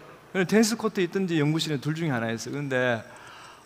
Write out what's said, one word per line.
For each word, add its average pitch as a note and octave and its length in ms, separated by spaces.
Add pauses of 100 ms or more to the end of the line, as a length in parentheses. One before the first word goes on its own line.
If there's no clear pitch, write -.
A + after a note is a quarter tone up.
(300)
그냥 F#3 160
테니스 A3 300
코트에 G#3+ 280
있든지 E3+ 360
연구실에 D3+ 400
둘 D3+ 160
중에 E3 140
하나였어요. A2+ 440
근데, B2+ 480 (640)